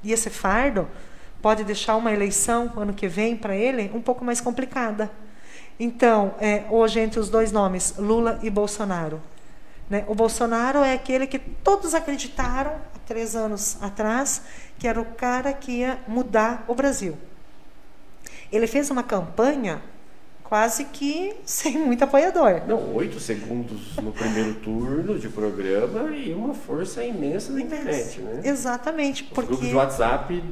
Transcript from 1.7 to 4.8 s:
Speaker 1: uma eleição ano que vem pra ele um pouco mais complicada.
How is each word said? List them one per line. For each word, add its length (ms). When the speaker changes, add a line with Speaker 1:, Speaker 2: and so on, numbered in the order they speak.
Speaker 1:
uma 160
eleição 640
ano 160
que 160
vem 280
pra 200
ele 380
um 60
pouco 240
mais 160
complicada. 720